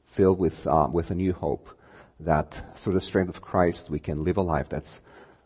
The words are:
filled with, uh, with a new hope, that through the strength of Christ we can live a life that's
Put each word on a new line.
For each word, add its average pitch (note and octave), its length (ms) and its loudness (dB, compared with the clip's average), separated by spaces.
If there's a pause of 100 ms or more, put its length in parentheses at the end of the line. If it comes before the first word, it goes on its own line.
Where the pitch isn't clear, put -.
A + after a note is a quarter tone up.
filled F#2+ 360 2
with, E2+ 280 -2
uh, D2+ 240 4
with D#2+ 200 -2
a F#2 40 -4
new F2+ 200 0
hope, - 340 -4 (520)
that D#2 420 0 (140)
through G2 180 -2
the F#2+ 80 2
strength F#2+ 260 0
of - 140 -12
Christ F2 480 0
we D2+ 80 -4
can D2+ 260 -6
live F2 140 0
a G2 40 2
life D#2 280 -2
that's - 320 -10 (440)